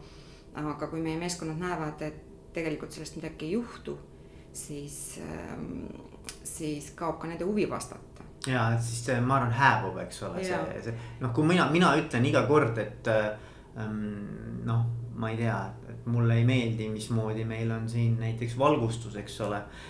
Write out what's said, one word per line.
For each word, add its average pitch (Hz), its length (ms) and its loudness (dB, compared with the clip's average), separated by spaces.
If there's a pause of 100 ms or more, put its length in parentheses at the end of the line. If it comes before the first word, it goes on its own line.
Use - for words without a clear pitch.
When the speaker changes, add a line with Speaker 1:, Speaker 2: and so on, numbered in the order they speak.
(540)
Speaker 1:
aga 151 320 -4
kui 160 140 -4
meie 160 180 0
meeskonnad 165 400 -4
näevad, 160 440 -4
et 151 200 -6 (300)
tegelikult 156 400 -4
sellest 156 240 -10
midagi 156 300 -8
ei 165 60 -4
juhtu, 208 460 -4 (540)
siis, - 680 -10
ähm, 80 640 -8 (580)
siis 151 500 -6
kaob 160 240 -4
ka 160 100 -8
nende 170 160 -6
huvi 202 260 2
vastata. - 520 -10 (240)
Speaker 2:
Jaa, 117 280 4
et 117 60 2
siis - 240 -4
see, 123 160 2
ma 131 160 4
arvan, 120 160 2
hääbub, 110 460 4
eks 90 240 -8
ole, 92 240 -4
Speaker 1:
Jaa. 87 160 -2 (100)
Speaker 2:
see, - 100 -8
see, 113 120 -4 (260)
noh, 123 140 -2
kui 156 100 4
mina, 165 260 6
mina 170 280 8
ütlen 127 260 2
iga 123 220 6
kord, 131 320 6
et, 104 300 -4
äh, 107 260 4 (420)
ähm, 107 880 -6
noh, 117 200 2 (320)
ma 113 140 -2
ei 113 60 -2
tea, 110 220 0 (240)
et, - 80 -14
et - 160 -12
mulle 117 300 6
ei 117 80 8
meeldi, 113 440 4
mismoodi 110 560 -2
meil 113 280 -2
on 113 160 -2
siin 117 320 4
näiteks 113 380 -2
valgustus, 120 580 4
eks - 240 -8
ole, 101 180 0 (320)